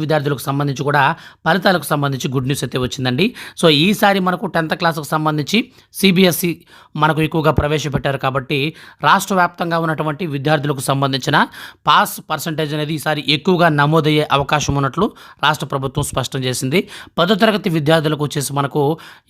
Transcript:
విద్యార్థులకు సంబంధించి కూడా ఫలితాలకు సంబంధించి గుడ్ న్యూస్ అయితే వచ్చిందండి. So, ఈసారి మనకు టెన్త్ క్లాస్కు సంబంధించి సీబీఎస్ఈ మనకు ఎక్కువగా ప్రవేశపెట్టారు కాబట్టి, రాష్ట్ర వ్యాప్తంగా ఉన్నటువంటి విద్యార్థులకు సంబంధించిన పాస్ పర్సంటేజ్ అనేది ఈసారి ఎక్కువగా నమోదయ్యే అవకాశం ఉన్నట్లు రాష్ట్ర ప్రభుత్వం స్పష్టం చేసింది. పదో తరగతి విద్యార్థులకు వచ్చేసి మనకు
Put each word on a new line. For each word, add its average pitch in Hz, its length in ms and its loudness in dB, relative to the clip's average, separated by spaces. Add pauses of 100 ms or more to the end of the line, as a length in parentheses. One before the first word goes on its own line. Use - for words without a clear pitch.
విద్యార్థులకు 147 440 -2
సంబంధించి 139 400 -4
కూడా 143 160 2 (420)
ఫలితాలకు 180 460 2
సంబంధించి 139 440 -2
గుడ్ 131 140 -2
న్యూస్ 139 180 -2
అయితే 131 180 -4
వచ్చిందండి. 127 420 0 (340)
So, 175 60 4 (180)
ఈసారి 202 440 4
మనకు 180 260 -2
టెన్త్ 165 260 0
క్లాస్కు 160 300 -2
సంబంధించి 156 480 0 (400)
సీబీఎస్ఈ 180 520 4 (520)
మనకు 156 240 4
ఎక్కువగా 156 320 2
ప్రవేశపెట్టారు 143 640 -2
కాబట్టి, 135 340 -2 (500)
రాష్ట్ర 190 300 2
వ్యాప్తంగా 175 460 0
ఉన్నటువంటి 156 400 -4 (100)
విద్యార్థులకు 143 540 0
సంబంధించిన 135 480 0 (520)
పాస్ 185 260 4 (160)
పర్సంటేజ్ 156 460 -4
అనేది 151 220 -4
ఈసారి 151 240 -4 (140)
ఎక్కువగా 170 320 4 (120)
నమోదయ్యే 151 440 4 (140)
అవకాశం 143 420 -2
ఉన్నట్లు 139 280 0 (360)
రాష్ట్ర 143 280 0
ప్రభుత్వం 135 380 -4
స్పష్టం 131 380 -4
చేసింది. 131 320 -2 (400)
పదో 185 240 4
తరగతి 208 340 0
విద్యార్థులకు 151 500 2
వచ్చేసి 139 220 -6 (100)
మనకు 143 220 -2 (480)